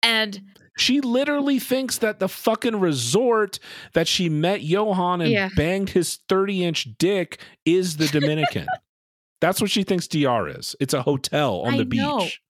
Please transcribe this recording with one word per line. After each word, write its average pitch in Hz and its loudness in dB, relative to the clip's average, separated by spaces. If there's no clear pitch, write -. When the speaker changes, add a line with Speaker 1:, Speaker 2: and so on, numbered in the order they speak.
Speaker 1:
And 220 -2
Speaker 2:
She 262 0
literally 277 0
thinks 262 -4
that 214 -2
the 190 0
fucking 220 0
resort 190 2
that 165 4
she 175 0
met 160 0
Johan 180 0
and 226 2
Speaker 1:
Yeah. 196 2
Speaker 2:
banged 185 0
his - 0
thirty-inch 185 0
dick 180 0
is 175 2
the 156 0
Dominican. 151 0
Speaker 1:
<laughs> - -14
Speaker 2:
That's 175 2
what 202 0
she - 0
thinks 185 -2
D 147 0
R 117 0
is. - -12
It's 139 0
a 131 0
hotel 135 0
on - 0
Speaker 1:
I - 2
Speaker 2:
the 269 2
Speaker 1:
know. 277 0
Speaker 2:
beach. 175 -4